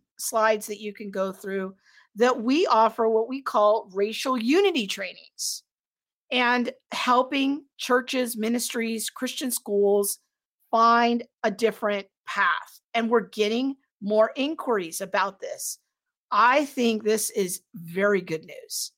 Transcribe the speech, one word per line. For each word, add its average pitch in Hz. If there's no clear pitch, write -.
slides 220
that 208
you 214
can 202
go 190
through, 190
that 240
we 262
offer 226
what 226
we 269
call 214
racial 214
unity 302
trainings -
and 247
helping 269
churches, 247
ministries, 226
Christian 254
schools 202
find 233
a 220
different 208
path. -
And 226
we're 226
getting 233
more 214
inquiries 254
about 196
this. -
I 247
think 233
this 220
is 185
very 185
good 160
news, -